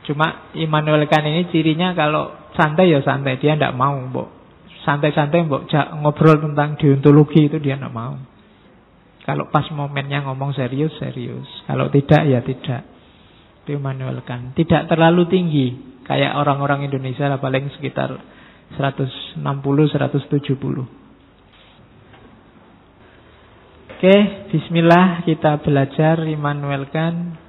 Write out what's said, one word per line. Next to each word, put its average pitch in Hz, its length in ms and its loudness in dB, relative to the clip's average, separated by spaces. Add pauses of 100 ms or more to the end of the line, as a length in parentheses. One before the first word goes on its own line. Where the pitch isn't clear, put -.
Cuma 156 480 -4
Immanuel 151 560 2
Kant 151 160 2
ini 170 240 -2
cirinya 160 400 2
kalau 151 400 -2 (240)
santai 160 400 4
ya 139 80 2
santai, 139 380 -2
dia 151 180 2
ndak 127 160 0
mau, 139 240 0
mbok. 127 320 -10 (560)
Santai-santai, 147 560 0
mbok, 143 240 -4
ja-, - 320 0
ngobrol 151 400 4
tentang 147 400 -2
deontologi 147 720 6
itu 156 80 -4
dia 143 160 -4
ndak 127 160 -10
mau. 120 240 -10 (1120)
Kalau 147 240 -6
pas 147 240 0
momennya 143 480 -4
ngomong 135 320 -6
serius, 135 400 -4
serius. 127 480 -10 (240)
Kalau 135 240 -2
tidak, 147 320 4
ya 131 160 2
tidak. 131 480 -8 (800)
Itu 147 80 -6
Immanuel 131 480 -6
Kant. 123 320 -10
Tidak 165 320 2
terlalu 170 400 4
tinggi, 151 480 0 (320)
kayak 139 320 -2
orang-orang 143 480 0
Indonesia 131 400 -4
lah, 139 80 -2
paling 135 400 -4
sekitar 135 400 -6 (640)
seratus 135 320 -4 (240)
enam 143 240 -6
puluh, 143 320 2
seratus 139 400 -2
tujuh 143 240 -2
puluh. 131 320 -8 (3000)
Oke, 190 240 4 (380)
bismillah, 170 720 4
kita 156 320 2
belajar 156 640 2
Immanuel 143 640 -4
Kant 170 480 -4 (140)